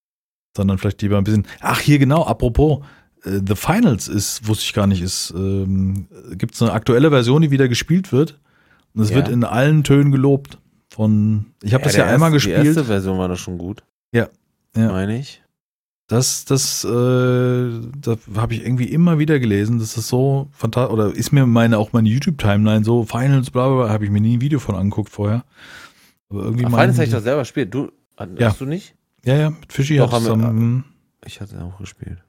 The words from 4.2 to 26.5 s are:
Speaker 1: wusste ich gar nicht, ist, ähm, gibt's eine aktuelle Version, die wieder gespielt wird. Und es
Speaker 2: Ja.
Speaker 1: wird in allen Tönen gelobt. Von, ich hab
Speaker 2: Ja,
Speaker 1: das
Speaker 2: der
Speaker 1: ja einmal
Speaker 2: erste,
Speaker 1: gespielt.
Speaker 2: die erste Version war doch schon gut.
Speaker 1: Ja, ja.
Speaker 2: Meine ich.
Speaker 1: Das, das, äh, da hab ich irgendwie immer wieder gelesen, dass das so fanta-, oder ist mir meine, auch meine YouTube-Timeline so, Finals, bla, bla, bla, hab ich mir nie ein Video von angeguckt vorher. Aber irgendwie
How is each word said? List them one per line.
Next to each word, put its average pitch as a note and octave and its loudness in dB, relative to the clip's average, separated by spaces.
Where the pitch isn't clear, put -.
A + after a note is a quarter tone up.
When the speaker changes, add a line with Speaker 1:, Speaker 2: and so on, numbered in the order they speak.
Speaker 1:
wusste G#2+ -2
ich - -8
gar G#2 0
nicht, F#2+ 0
ist, - -8
ähm, F#2+ -2
gibt's - -6
eine A2+ 0
aktuelle B2 2
Version, C3+ 4
die D#3 2
wieder C3+ 2
gespielt E3 -2
wird. D3 0
Und A2 0
es G#2 0
Speaker 2:
Ja. A#2 0
Speaker 1:
wird B2+ 2
in A#2+ 0
allen C#3 2
Tönen C#3+ 4
gelobt. C#3 0
Von, G#2+ 0
ich G#2 -2
hab C3+ 2
Speaker 2:
Ja, - -2
Speaker 1:
das C#3+ 0
Speaker 2:
der G2+ 4
Speaker 1:
ja F2 0
einmal D#3+ 4
Speaker 2:
erste, C#3 2
Speaker 1:
gespielt. F2+ 2
Speaker 2:
die D3 4
erste D#3 2
Version F#2+ -2
war F#2 -2
doch F2+ -4
schon F2+ -10
gut. F2 -12
Speaker 1:
Ja, A#2 0
ja. A2+ 2
Speaker 2:
Meine G2 -4
ich. - -16
Speaker 1:
Das, - -2
das, - -2
äh, G2 -6
da B2 0
hab A2+ -2
ich A2 -8
irgendwie B2 -2
immer E3+ 2
wieder D3+ 2
gelesen, A2 0
dass A2 -6
das A2+ -6
so C#3 0
fanta-, A#2+ -2
oder G#2+ 0
ist - -4
mir C#3 6
meine, A#2 4
auch G#2 -2
meine A2+ 4
YouTube-Timeline G#2+ 2
so, A#2 2
Finals, C3 0
bla, B2+ 0
bla, C3 2
bla, G#2+ 0
hab G#2+ 0
ich G#2 -2
mir G#2 2
nie A#2 2
ein - -2
Video C#3+ 0
von G#2 -6
angeguckt G2+ -4
vorher. G#2+ -4
Aber G2+ -8
irgendwie A2+ -2